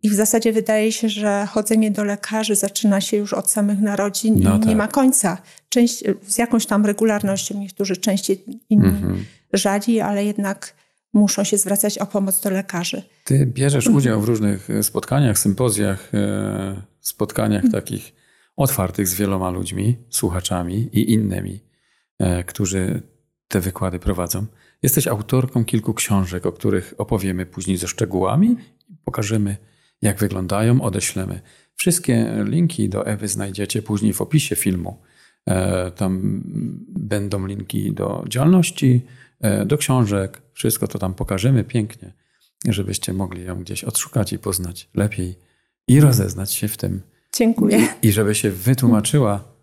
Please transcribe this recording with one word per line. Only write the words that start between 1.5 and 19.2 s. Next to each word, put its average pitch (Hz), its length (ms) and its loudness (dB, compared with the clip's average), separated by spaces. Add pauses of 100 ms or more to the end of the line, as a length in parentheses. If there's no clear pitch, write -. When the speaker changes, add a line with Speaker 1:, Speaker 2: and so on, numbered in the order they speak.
Speaker 1:
chodzenie 220 400 2
do 208 140 -2
lekarzy 208 520 -2
zaczyna 202 440 0
się 190 160 -2
już 208 160 -2
od 196 180 -4
samych 208 300 0
narodzin 202 640 0
Speaker 2:
No 190 140 4
Speaker 1:
i 214 40 4
nie 220 60 2
Speaker 2:
tak. 220 100 4
Speaker 1:
ma 214 120 2
końca. 233 500 2 (300)
Część, 240 360 2 (220)
z - 120 -4
jakąś 233 280 2
tam 208 200 2
regularnością, 202 720 0
niektórzy 196 380 -4
częściej, 190 480 0 (260)
inni 208 180 8
Speaker 2:
Mhm. 98 360 0 (280)
Speaker 1:
rzadziej, 208 480 0
ale 202 240 0
jednak 202 500 -4 (380)
muszą 202 320 4
się 202 140 0
zwracać 202 400 0
o 202 80 -4
pomoc 196 340 -2
do 202 100 -6
lekarzy. 190 520 -4 (220)
Speaker 2:
Ty 135 220 4
bierzesz 135 400 2
Speaker 1:
Mhm. 226 100 6
Speaker 2:
udział 120 240 4
w 104 40 0
różnych, 107 460 0
e, 107 120 0
spotkaniach, 117 560 0
sympozjach, 104 760 0
e, 101 680 -2 (180)
spotkaniach 107 640 -2
Speaker 1:
Mhm. 214 180 2
Speaker 2:
takich - 300 -10 (440)
otwartych 101 520 0
z 90 60 -4
wieloma 95 360 -2